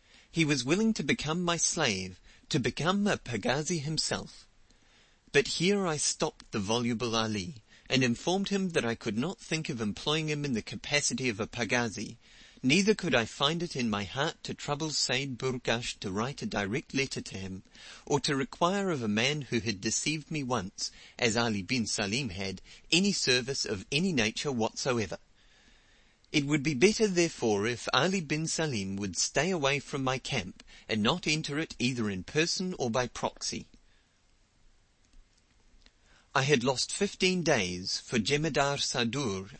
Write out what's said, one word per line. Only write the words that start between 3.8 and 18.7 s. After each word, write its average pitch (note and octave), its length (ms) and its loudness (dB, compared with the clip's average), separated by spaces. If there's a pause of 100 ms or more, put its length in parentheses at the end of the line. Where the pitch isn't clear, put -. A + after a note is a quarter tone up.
himself. - 640 -4 (840)
But - 280 4
here F#3+ 280 4
I D#3 100 0
stopped - 540 -2
the - 80 -2
voluble A#2 560 0
Ali, G#2+ 480 -2 (260)
and C3 140 4
informed F3 460 2
him F#3+ 200 0
that D3+ 160 0
I A#2 80 0
could A2 240 -4
not D3+ 220 -2
think D#3+ 300 -4
of B2 120 -4
employing D3+ 480 0
him D3 160 -2
in C#3 80 -2
the G#2+ 80 0
capacity C3 640 -2
of G#2 120 0
a G#2+ 80 -2
pagazi, A#2 680 -2 (440)
neither F#3+ 320 6
could E3 220 2
I A#2 100 4
find D#3 380 0
it E3+ 120 -6
in A#2+ 140 0
my G2+ 140 0
heart C#3 400 -2
to B2 100 -6
trouble D3 380 -4
Said C3 480 0
Burgash B2 600 -2
to G#2 100 -6
write A#2 320 -2
a - 20 -4
direct G#2 480 -4
letter C3+ 280 -2
to - 160 -10
him, F#2+ 260 -10 (420)
or C#3+ 140 2
to C#3+ 160 0
require F3+ 560 0